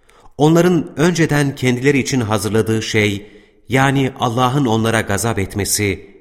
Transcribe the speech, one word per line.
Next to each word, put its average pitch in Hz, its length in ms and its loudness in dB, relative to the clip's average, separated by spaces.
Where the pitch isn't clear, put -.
Onların 165 600 2
önceden 147 560 2
kendileri 131 440 0
için 127 220 -2
hazırladığı 110 600 0
şey, 104 600 -2
yani 135 520 0
Allah'ın 127 460 0
onlara 113 340 0
gazap 104 380 -4
etmesi 98 720 -4